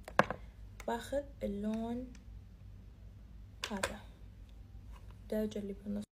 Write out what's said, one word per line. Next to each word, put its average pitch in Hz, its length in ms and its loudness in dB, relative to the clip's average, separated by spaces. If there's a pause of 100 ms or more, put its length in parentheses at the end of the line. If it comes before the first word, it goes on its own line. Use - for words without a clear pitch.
(880)
باخذ 233 340 4 (200)
اللون 226 680 2 (1600)
هذا 190 300 2 (1200)
الدرجة 214 360 4
اللي 202 140 2
بالنص، 202 320 0 (140)